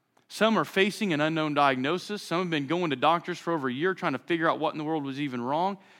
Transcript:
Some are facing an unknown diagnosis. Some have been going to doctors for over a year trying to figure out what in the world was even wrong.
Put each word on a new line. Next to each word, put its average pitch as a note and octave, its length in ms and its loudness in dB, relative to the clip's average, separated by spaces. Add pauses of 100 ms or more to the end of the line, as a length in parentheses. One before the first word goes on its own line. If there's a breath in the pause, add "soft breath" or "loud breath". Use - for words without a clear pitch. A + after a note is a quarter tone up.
(280)
Some G#3+ 300 2
are D#3 60 4
facing G3 480 0
an D3 80 0
unknown D#3 360 0
diagnosis. D3 680 0
Some F3 200 -2
have F3+ 100 -2
been D3 160 -2
going E3+ 240 0
to C3 40 0
doctors E3 440 2
for E3+ 120 -4
over C#3+ 160 0
a B2 60 -2
year E3 220 0
trying E3 180 -2
to B2+ 60 -4
figure E3 300 0
out C3 100 0
what D#3 140 -2
in - 40 -8
the D3+ 80 -6
world D#3 180 -2
was C3+ 160 -6
even B2+ 220 -4
wrong. E3 360 -2 (220 soft breath)